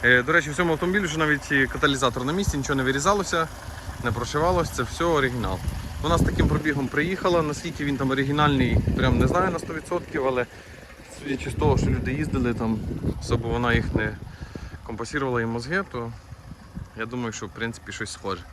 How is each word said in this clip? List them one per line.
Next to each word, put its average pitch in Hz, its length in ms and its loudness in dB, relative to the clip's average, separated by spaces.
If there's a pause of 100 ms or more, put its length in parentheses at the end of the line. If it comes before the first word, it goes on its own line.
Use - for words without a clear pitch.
Е, 123 180 6
до 156 100 0
речі, 151 180 4
в 143 60 -6
цьому 175 160 2
автомобілі 185 320 0
вже 156 140 -2
навіть 151 340 2
і 139 140 4
каталізатор 127 580 2
на 143 80 0
місці, 190 240 0
нічого 139 200 0
не 135 60 2
вирізалося, 165 640 2 (560)
не 117 80 2
прошивалося, 156 640 0
це 131 80 -2
все 143 220 -4
оригінал. 123 540 2 (440)
Вона 165 160 2
з - 40 4
таким - 260 4
пробігом 143 400 0
приїхала, 175 540 2
наскільки 151 420 -4
він 143 120 0
там 131 140 0
оригінальний, 135 680 4 (180)
прям 123 220 4
не 123 80 6
знаю 180 240 4
на 170 80 -2
сто 160 160 -6
відсотків, 156 520 -2
але... 127 200 2 (720)
Судячи 135 320 -4
з - 40 -6
того, 147 240 4
що - 80 2
люди 127 260 0
їздили, 135 420 0
там 110 240 0 (420)
особо 117 280 -2
вона 117 260 2
їх 113 200 0
не 107 220 0 (680)
компасірувала 120 580 -2
і 113 40 0
мозги, 127 460 -2
то 117 200 -6 (840)
я 110 100 -4
думаю, 120 260 -4
що 107 140 -8
в 87 40 -10
принципі 110 420 -8
щось - 200 -8
схоже. 95 300 -6 (100)